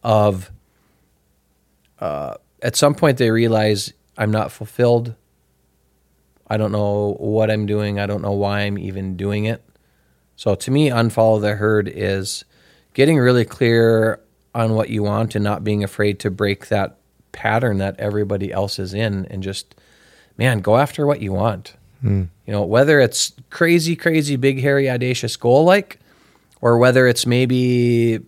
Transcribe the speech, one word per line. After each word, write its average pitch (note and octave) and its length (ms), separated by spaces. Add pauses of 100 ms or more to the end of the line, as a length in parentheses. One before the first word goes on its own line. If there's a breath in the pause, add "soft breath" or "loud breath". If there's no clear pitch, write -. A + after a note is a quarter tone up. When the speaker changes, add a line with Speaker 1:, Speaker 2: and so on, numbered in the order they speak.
Speaker 1:
of, G#2 460 (1500)
uh, D2 360 (260)
at - 140
some D3 200
point C#3+ 220
they A#2+ 140
realize, A2 640 (240)
"I'm G#2+ 140
not G#2+ 200
fulfilled. A#2+ 640 (1300)
I G#2+ 100
don't G#2+ 140
know G#2 480
what A2 300
I'm G#2+ 160
doing. G#2 340
I G2+ 60
don't G2+ 160
know G2+ 120
why G2+ 280
I'm G2+ 160
even F#2+ 400
doing G2+ 280
it." A2+ 180 (720)
So G#2 200
to - 160
me, D3 180
unfollow A2+ 520
the G#2 140
herd G#2 320
is G2 560 (500 soft breath)
getting D3 240
really B2 280
clear A2+ 720 (340)
on A2+ 220
what A2 140
you G#2+ 140
want G#2+ 320
and G#2 80
not G#2 200
being G#2 200
afraid G2+ 360
to G#2 120
break G2+ 360
that G2+ 300 (340)
pattern A2 480
that G2 200
everybody G#2 520
else G2 280
is F#2 140
in G2+ 320
and F#2+ 180
just, - 320 (600 soft breath)
man, A#2 220
go G#2 180
after D3 280
what C#3+ 160
you F#2+ 120
want. G2 400 (280)
Speaker 2:
Hmm. G2+ 220 (220)
Speaker 1:
You G2+ 80
know, G#2 100
whether C3+ 360
it's - 340 (160)
crazy, E3+ 460
crazy, D#3+ 420
big, C3+ 240
hairy, C#3 280
audacious B2 460
goal, B2+ 300
like, G3 340 (640 soft breath)
or A#2 160
whether B2+ 300
it's A#2+ 180
maybe B2 1040